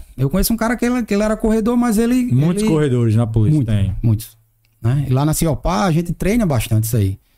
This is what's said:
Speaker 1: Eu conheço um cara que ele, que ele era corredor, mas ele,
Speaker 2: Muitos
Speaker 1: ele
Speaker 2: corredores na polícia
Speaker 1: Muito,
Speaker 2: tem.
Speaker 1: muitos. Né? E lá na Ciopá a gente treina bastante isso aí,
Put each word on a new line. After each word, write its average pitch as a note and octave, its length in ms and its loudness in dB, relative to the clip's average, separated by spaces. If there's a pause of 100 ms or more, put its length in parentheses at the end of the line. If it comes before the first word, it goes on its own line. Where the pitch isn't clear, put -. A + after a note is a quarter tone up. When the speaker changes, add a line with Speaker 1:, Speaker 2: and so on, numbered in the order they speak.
(160)
Speaker 1:
Eu C3+ 140 -2
conheço F#3+ 240 0
um - 20 -4
cara A3+ 200 -2
que A#3 100 -4
ele, B3 160 0
que G#3+ 100 -4
ele G3+ 100 0
era G#3+ 140 0
corredor, A3 400 0
mas A#3+ 220 0
ele, B3 340 0
Speaker 2:
Muitos E3+ 300 2
Speaker 1:
ele G#3+ 100 2
Speaker 2:
corredores B2 440 2
na A#2 100 2
polícia A2+ 300 2
Speaker 1:
Muito, C3 100 0
Speaker 2:
tem. G2 360 0
Speaker 1:
muitos. - 340 -2 (440)
Né? C3 280 -2
E B2+ 40 0
lá C3+ 120 2
na D#3 100 0
Ciopá E3+ 500 -2
a F#3 60 2
gente E3+ 240 -2
treina A3 320 0
bastante A2 380 0
isso A2+ 120 -4
aí, G2 220 0 (200)